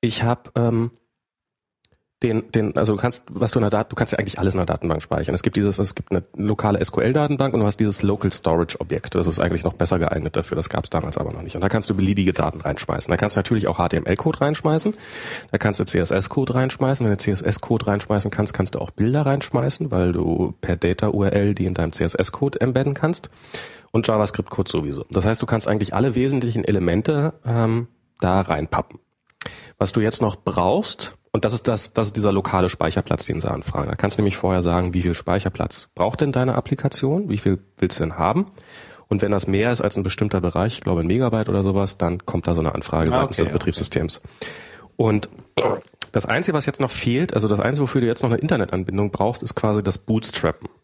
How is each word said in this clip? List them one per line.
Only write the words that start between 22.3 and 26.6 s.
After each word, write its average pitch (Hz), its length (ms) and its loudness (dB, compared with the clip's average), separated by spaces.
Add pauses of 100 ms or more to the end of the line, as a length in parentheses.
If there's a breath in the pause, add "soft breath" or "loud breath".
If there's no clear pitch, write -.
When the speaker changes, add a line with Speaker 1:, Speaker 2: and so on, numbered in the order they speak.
Speaker 1:
embedden 131 340 0
kannst. - 360 -2 (600 loud breath)
Und 113 160 2
JavaScript-Code 104 640 0
sowieso. 71 380 -4
Das 90 160 0
heißt, 110 160 2
du 127 60 -2
kannst 113 220 0
eigentlich 104 260 0
alle 117 220 2
wesentlichen 123 480 0